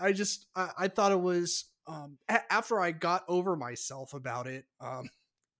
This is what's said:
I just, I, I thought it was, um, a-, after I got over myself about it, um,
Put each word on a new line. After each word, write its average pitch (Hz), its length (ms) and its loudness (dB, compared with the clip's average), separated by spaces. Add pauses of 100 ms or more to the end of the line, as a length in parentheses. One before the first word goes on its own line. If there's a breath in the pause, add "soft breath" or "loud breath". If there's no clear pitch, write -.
I 190 120 4
just, 196 420 -2
I, 185 240 -2
I 190 100 0
thought 202 220 4
it 190 100 6
was, 175 440 2 (240)
um, 143 300 -14 (120)
a-, 220 220 2
after 220 280 2
I 170 120 2
got 175 340 0
over 180 300 2
myself 135 580 -8
about 127 320 -6
it, 131 180 -8 (160)
um, 127 300 -10 (500)